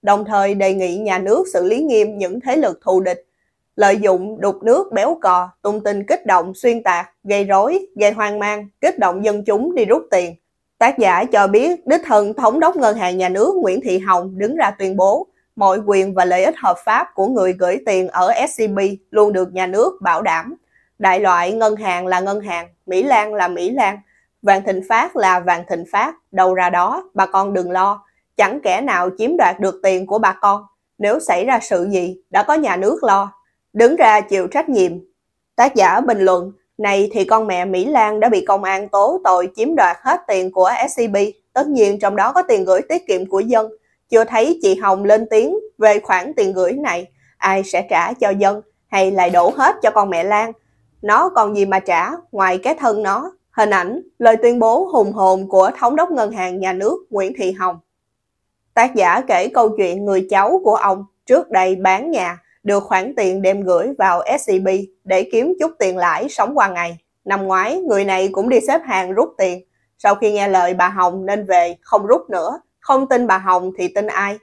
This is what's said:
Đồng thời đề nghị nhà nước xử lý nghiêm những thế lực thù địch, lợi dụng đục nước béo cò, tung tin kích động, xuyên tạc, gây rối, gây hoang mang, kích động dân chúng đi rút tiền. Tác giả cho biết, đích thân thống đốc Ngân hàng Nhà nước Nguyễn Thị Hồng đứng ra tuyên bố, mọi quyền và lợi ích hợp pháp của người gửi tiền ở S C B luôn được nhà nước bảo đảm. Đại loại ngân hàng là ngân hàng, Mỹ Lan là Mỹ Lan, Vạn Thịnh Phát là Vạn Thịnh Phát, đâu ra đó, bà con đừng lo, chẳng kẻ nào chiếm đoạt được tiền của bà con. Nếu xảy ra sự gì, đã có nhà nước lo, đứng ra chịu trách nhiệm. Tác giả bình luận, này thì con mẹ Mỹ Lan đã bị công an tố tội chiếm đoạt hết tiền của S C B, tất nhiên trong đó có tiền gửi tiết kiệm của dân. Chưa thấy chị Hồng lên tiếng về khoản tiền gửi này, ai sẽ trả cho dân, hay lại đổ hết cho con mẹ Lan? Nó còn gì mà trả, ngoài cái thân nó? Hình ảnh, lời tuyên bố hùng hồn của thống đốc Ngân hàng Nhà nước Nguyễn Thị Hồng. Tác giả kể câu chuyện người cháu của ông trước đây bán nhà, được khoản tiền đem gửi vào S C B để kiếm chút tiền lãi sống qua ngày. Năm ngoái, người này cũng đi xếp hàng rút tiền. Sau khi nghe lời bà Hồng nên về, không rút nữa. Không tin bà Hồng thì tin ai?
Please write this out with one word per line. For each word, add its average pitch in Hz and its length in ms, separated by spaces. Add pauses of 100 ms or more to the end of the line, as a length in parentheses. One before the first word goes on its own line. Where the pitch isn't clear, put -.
Đồng 202 240
thời 202 300
đề 190 180
nghị 185 240
nhà 202 220
nước 233 340
xử 180 100
lý 226 200
nghiêm 214 340
những 196 240
thế 262 140
lực 240 260
thù 190 180
địch, 180 280 (480)
lợi 202 220
dụng 196 440
đục 196 220
nước 294 280
béo 233 300
cò, 180 280 (120)
tung 208 220
tin 208 240
kích 339 180
động, 185 300
xuyên 233 280
tạc, 180 260 (140)
gây 202 200
rối, 220 520
gây 208 160
hoang 208 280
mang, 208 280 (140)
kích 359 180
động 190 260
dân 208 200
chúng 247 300
đi 240 100
rút 196 260
tiền. 180 240 (420)
Tác 262 200
giả 190 280
cho 202 220
biết, 262 400
đích 320 180
thân 214 280
thống 226 260
đốc 359 160
Ngân 226 220
hàng 180 200
Nhà 185 120
nước 226 260
Nguyễn 226 260
Thị 190 180
Hồng 185 380
đứng 214 180
ra 240 160
tuyên 196 260
bố, 202 300 (280)
mọi 196 300
quyền 196 280
và 180 120
lợi 180 200
ích 320 120
hợp 185 280
pháp 226 300
của 196 120
người 196 260
gửi 185 320
tiền 185 220
ở 180 240 (160)
S - 140
C 214 80
B 196 100 (320)
luôn 208 220
được 185 200
nhà 185 140
nước 233 340
bảo 170 200
đảm. 165 340 (440)
Đại 190 200
loại 185 320
ngân 220 240
hàng 185 320
là 185 120
ngân 202 220
hàng, 170 260 (180)
Mỹ 185 180
Lan 214 300
là 190 140
Mỹ 175 240
Lan, 208 280 (420)
Vạn 196 220
Thịnh 190 260
Phát 240 260
là 185 240
Vạn 175 300
Thịnh 170 220
Phát, 254 240 (160)
đâu 185 220
ra 180 160
đó, 202 440
bà 196 120
con 196 280
đừng 180 180
lo, 196 340 (300)
chẳng 208 280
kẻ 196 180
nào 185 360
chiếm 277 200
đoạt 185 220
được 196 240
tiền 190 220
của 202 140
bà 202 220
con. 208 220 (340)
Nếu 208 220
xảy 180 260
ra 247 160
sự 180 300
gì, 185 260 (120)
đã 202 140
có 294 100
nhà 277 220
nước 202 280
lo, 196 280 (420)
đứng 233 220
ra 220 260
chịu 190 260
trách 302 220
nhiệm. 185 220 (640)
Tác 262 200
giả 190 240
bình 240 200
luận, 185 320 (260)
này 202 360
thì 202 120
con 220 220
mẹ 180 180
Mỹ 185 200
Lan 220 340
đã 226 100
bị 214 160
công 202 180
an 190 260
tố 247 340
tội 185 320
chiếm 269 200
đoạt 180 260
hết 320 260
tiền 185 240
của 185 200 (180)
S - 100
C 233 120
B, 196 60 (360)
tất 294 140
nhiên 208 320
trong 202 160
đó 208 160
có 359 120
tiền 202 220
gửi 185 240
tiết 330 180
kiệm 185 180
của 190 140
dân. 220 320 (380)
Chưa 226 140
thấy 240 380
chị 190 140
Hồng 196 280
lên 214 260
tiếng 269 300 (180)
về 208 220
khoản 196 340
tiền 196 200
gửi 185 200
này, 190 340 (300)
ai 196 260
sẽ 190 260
trả 175 240
cho 233 160
dân, 196 320 (260)
hay 190 240
lại 185 180
đổ - 260
hết 269 260
cho 220 100
con 202 180
mẹ 170 140
Lan? 208 280 (500)
Nó 233 280
còn 214 260
gì 196 100
mà 190 140
trả, 180 300 (220)
ngoài 190 260
cái 269 180
thân 220 280
nó? 233 280 (200)
Hình 214 180
ảnh, 196 320 (180)
lời 226 220
tuyên 240 180
bố 240 260
hùng 240 260
hồn 190 380
của 190 300
thống 254 160
đốc 349 160
Ngân 220 200
hàng 185 280
Nhà 190 140
nước 208 360
Nguyễn 196 280
Thị 185 140
Hồng. 185 280 (920)
Tác 254 220
giả 196 320
kể 190 200
câu 226 300
chuyện 196 280
người 190 240
cháu 220 340
của 214 120
ông 196 300 (200)
trước 294 240
đây 185 260
bán 190 360
nhà, 180 280 (240)
được 202 200
khoản 196 320
tiền 190 260
đem 196 200
gửi 180 260 (100)
vào 180 260 (160)
S - 100
C 190 140
B 190 40 (360)
để 190 280
kiếm 269 280
chút 320 200
tiền 185 180
lãi 175 320
sống 247 280
qua 214 100
ngày. 175 300 (280)
Năm 190 220
ngoái, 190 300
người 220 280
này 190 260
cũng 196 180
đi 254 180
xếp 320 180
hàng 190 260
rút 214 260
tiền. 185 260 (340)
Sau 202 180
khi 208 180
nghe 202 140
lời 185 260
bà 180 140
Hồng 185 380
nên 202 200
về, 175 360
không 202 240
rút 247 240
nữa. 202 300 (200)
Không 269 280
tin 247 200
bà 190 100
Hồng 185 400
thì 180 100
tin 202 200
ai? 202 360